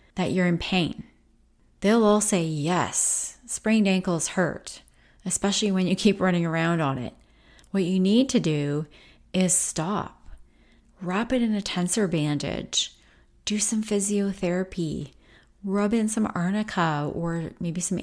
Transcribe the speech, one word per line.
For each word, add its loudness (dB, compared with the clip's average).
that -2
you're 2
in 2
pain. -2
They'll 4
all 6
say, 2
"Yes, -2
sprained 2
ankles 0
hurt, -2
especially 0
when 2
you 2
keep 2
running 2
around 0
on 0
it." -10
What 0
you 0
need 4
to 2
do 0
is 2
stop. -4
Wrap -2
it 2
in 2
a -2
tensor 0
bandage. -2
Do -2
some 0
physiotherapy. -2
Rub 0
in 0
some -2
arnica -2
or -4
maybe -4
some -2